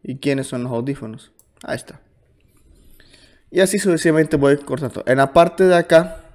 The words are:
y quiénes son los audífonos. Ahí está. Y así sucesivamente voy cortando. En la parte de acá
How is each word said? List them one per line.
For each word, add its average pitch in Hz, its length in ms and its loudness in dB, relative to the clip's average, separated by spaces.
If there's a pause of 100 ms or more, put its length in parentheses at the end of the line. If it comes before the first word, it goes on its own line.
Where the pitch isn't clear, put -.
y 131 160 -12
quiénes 135 300 -4
son 123 160 -8
los 123 60 -10
audífonos. 120 640 -10 (300)
Ahí - 140 -10
está. - 260 -20 (1500)
Y - 100 -2
así 196 180 2
sucesivamente 160 580 0
voy 139 220 2
cortando. 131 480 -8
En 131 100 2
la 170 160 0
parte 175 320 2
de 180 100 4
acá 170 460 2 (140)